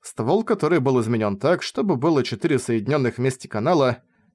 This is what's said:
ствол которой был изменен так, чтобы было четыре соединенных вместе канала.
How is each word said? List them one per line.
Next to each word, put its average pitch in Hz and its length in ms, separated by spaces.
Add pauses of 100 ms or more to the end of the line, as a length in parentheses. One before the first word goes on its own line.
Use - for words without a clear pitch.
ствол 160 400
которой 170 360
был 127 220
изменен 107 360
так, 156 260
чтобы 202 320
было 143 280
четыре 135 360
соединенных 123 580
вместе 127 300
канала. 127 560 (320)